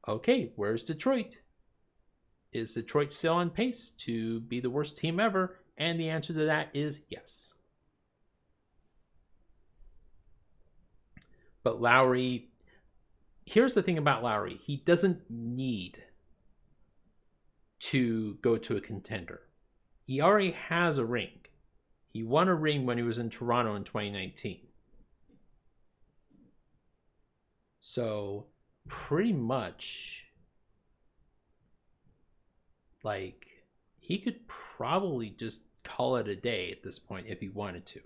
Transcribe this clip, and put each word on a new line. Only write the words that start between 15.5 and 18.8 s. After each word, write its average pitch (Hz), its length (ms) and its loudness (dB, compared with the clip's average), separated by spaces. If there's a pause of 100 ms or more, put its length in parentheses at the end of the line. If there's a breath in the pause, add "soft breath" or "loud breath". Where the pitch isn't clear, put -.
to 113 560 0
go 113 220 2
to 110 200 -2
a 98 40 -2